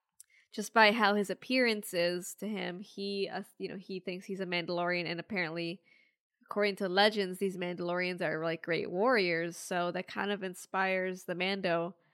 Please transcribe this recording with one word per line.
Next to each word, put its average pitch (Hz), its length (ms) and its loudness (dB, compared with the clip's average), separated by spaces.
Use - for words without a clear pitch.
just 202 200 -6
by 220 180 10
how 208 220 6
his 208 160 2
appearance 226 640 0
is 175 460 0
to 190 80 -6
him, 180 320 -6
he, 202 520 -6
uh, 196 120 -6
you 190 80 -6
know, 175 80 -10
he 185 240 -10
thinks 185 260 -8
he's 190 140 -6
a 190 60 -4
Mandalorian, 175 600 -2
and 165 140 -4
apparently, 170 640 -4
according 202 320 0
to 196 120 -2
legends, 196 480 4
these 190 200 -2
Mandalorians 180 640 -2
are, 160 220 -2
like, 160 200 -2
great 165 260 -2
warriors, 175 640 2
so 175 360 -2
that 180 160 -4
kind 202 240 -2
of 208 100 -2
inspires 185 840 -2
the 180 100 -4
Mando 180 580 0